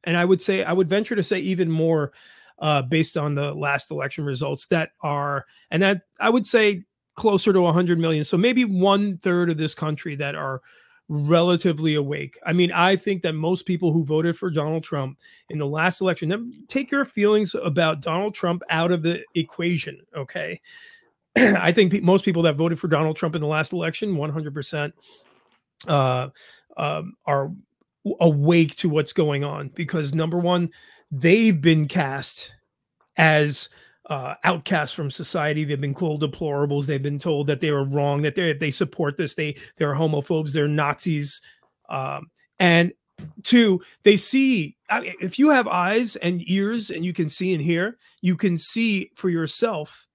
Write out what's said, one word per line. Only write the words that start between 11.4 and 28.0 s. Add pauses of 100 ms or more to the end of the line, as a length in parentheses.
awake.
I
mean,
I
think
that
most
people
who
voted
for
Donald
Trump (280)
in
the
last
election,
then
take
your
feelings
about
Donald
Trump
out
of
the (140)
equation, (160)
okay? (360)
<clears throat>
I
think
pe-,
most
people
that
voted
for
Donald
Trump
in
the
last
election,
one
hundred
percent, (920)
uh, (460)
um, (100)
are (520)